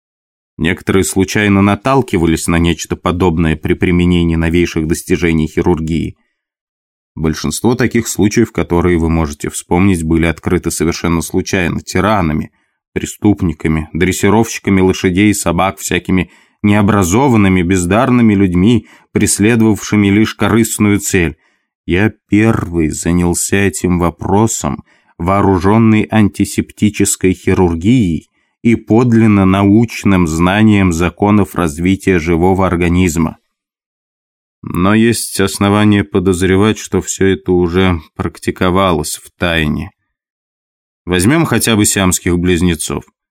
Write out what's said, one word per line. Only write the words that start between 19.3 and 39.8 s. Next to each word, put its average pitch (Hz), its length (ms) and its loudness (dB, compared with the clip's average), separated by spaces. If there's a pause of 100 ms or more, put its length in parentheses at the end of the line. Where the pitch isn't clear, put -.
лишь 107 260 0
корыстную 104 640 0
цель. 87 380 -2 (500)
Я 98 260 0 (160)
первый 87 600 0
занялся 87 680 -2
этим 92 420 -2
вопросом, 87 840 -2 (360)
вооружённый 98 920 2
антисептической 101 1200 -2
хирургией 90 960 0 (320)
и 117 140 2
подлинно 110 680 2
научным 98 840 2
знанием 95 680 2
законов 95 600 0
развития 87 640 -2
живого 87 480 0
организма. 87 720 0 (1300)
Но 95 320 0
есть 110 460 0
основания 101 600 2
подозревать, 95 760 0
что - 240 -4
всё - 240 -2
это 92 260 0
уже 90 480 0 (160)
практиковалось 90 1000 -2
в - 220 -20
тайне. 82 520 -4 (1120)